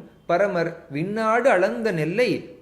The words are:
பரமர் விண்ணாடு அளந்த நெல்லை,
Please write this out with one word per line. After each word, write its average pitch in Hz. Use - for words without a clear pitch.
பரமர் 175
விண்ணாடு 220
அளந்த 220
நெல்லை, 185